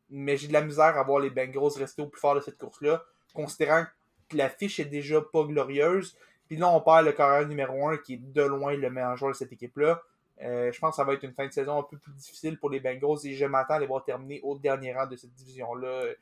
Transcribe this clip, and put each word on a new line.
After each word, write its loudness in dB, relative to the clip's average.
Mais -2
j'ai -4
de -6
la 6
misère 4
à 4
voir 2
les 0
Bengals -2
rester -8
au -6
plus -18
fort 2
de 0
cette -12
course-là, -2
considérant 0
que -8
la 2
fiche -6
est -4
déjà 0
pas 0
glorieuse. 0
Puis -10
là, 2
on 6
perd 8
le 4
carrière 4
numéro -4
un, -2
qui -12
est -14
de 0
loin 0
le -2
meilleur -4
joueur -2
de -6
cette -10
équipe-là. 0
Euh, -2
je -10
pense 2
que -8
ça 2
va 0
être -4
une -12
fin -6
de -12
saison -4
un -2
peu -18
plus -20
difficile -12
pour -4
les -4
Bengals -2
et -10
je -2
m'attends 0
à 0
les -4
voir -4
terminer -8
au -6
dernier -2
rang -4
de -12
cette -20
division-là, -10
euh, -6